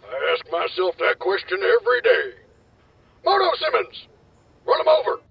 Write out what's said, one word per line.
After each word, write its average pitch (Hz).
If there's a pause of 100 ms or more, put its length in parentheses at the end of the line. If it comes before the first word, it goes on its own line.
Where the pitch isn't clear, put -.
I 508
ask -
myself 349
that -
question -
every 466
day. - (1000)
Moto 381
Simmons, 523 (720)
run 294
him -
over. 311 (100)